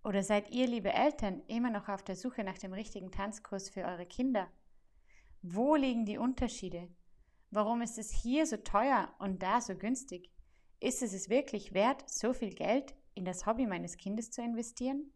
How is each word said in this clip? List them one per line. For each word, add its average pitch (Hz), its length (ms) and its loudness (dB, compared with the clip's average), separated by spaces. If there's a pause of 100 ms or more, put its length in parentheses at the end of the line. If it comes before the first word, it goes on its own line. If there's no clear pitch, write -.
Oder 196 180 2
seid 208 280 2
ihr, 254 160 2
liebe 233 260 0
Eltern, 202 560 2
immer 233 220 0
noch 208 180 -4
auf 190 160 -4
der 190 100 -4
Suche 233 300 -6
nach 190 140 -6
dem 185 140 -10
richtigen 190 380 -8
Tanzkurs 196 580 -4
für 190 160 -6
eure 180 220 -4
Kinder? 233 420 2 (920)
Wo 214 320 2
liegen 254 300 4
die 208 140 -2
Unterschiede? 190 720 -2 (640)
Warum 214 320 2
ist 233 160 -4
es 220 140 -8
hier 285 340 4
so 226 120 -2
teuer 220 600 4
und 190 240 -2
da 202 180 4
so 233 140 -6
günstig? 190 560 -4 (480)
Ist - 240 0
es 220 100 -2
es 190 160 -6
wirklich 226 460 0
wert, 220 340 4
so - 240 0
viel 226 220 -2
Geld 240 400 2 (200)
in 190 100 -6
das 180 220 -4
Hobby 233 200 2
meines 175 300 -4
Kindes 214 340 -4
zu - 120 -6
investieren? 247 720 -4